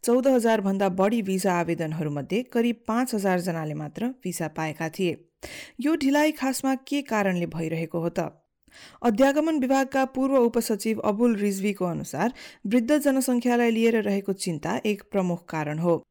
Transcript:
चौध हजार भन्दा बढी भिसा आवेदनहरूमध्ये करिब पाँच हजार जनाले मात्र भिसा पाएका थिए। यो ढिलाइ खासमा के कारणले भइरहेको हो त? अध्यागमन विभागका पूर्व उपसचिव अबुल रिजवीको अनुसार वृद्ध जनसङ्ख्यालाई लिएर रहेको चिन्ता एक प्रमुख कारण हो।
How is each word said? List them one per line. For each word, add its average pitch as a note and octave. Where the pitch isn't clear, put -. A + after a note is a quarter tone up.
चौध B3
हजार A3+
भन्दा G3
बढी G3
भिसा F#3+
आवेदनहरूमध्ये D#3+
करिब A#3
पाँच A#3
हजार F#3+
जनाले E3
मात्र D3+
भिसा E3+
पाएका D#3
थिए। E3+
यो D4+
ढिलाइ D4
खासमा C4+
के C#4
कारणले G3
भइरहेको E3
हो E3+
त? E3
अध्यागमन C#4
विभागका C4+
पूर्व C4+
उपसचिव A3+
अबुल A3
रिजवीको G3
अनुसार D#3+
वृद्ध A#3+
जनसङ्ख्यालाई B3
लिएर A3+
रहेको G3
चिन्ता F3
एक G#3
प्रमुख F3+
कारण D3+
हो। E3+